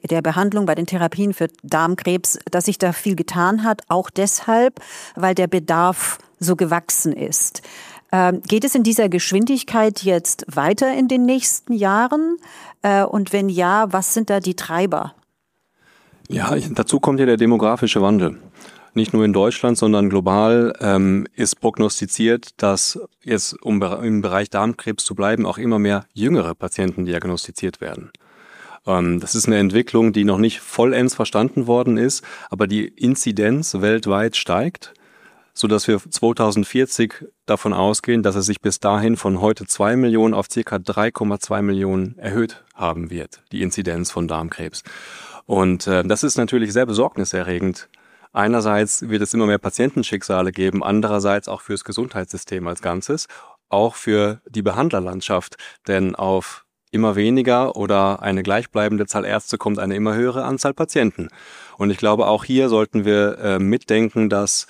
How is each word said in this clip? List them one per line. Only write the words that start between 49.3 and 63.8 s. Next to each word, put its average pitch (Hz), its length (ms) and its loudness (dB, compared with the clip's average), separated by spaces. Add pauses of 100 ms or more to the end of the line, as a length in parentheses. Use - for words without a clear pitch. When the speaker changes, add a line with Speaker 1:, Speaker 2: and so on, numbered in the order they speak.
Speaker 2:
immer 113 140 2
mehr 104 120 2
Patientenschicksale 98 920 -2
geben, 95 320 -2
andererseits 101 640 0
auch 95 140 -10
fürs - 240 -8
Gesundheitssystem 101 800 -8
als 85 160 -8
Ganzes, 95 460 -4 (400)
auch 107 260 2
für 107 540 0
die 107 140 -6
Behandlerlandschaft, 95 960 -2 (300)
denn 95 300 0
auf 95 480 -2 (260)
immer 110 240 0
weniger 123 600 2
oder 98 460 0
eine 98 200 -2
gleichbleibende 104 640 -2
Zahl 101 180 -4
Ärzte 104 320 -4
kommt 104 220 -2
eine 98 160 -4
immer 107 220 0
höhere 123 260 0
Anzahl 135 320 -4
Patienten. 113 540 0 (500)
Und 101 120 0
ich 95 60 -2
glaube, 107 300 2
auch 107 160 2
hier 131 260 2
sollten 107 360 0
wir, 104 340 2
äh, 101 220 -2
mitdenken, 110 680 2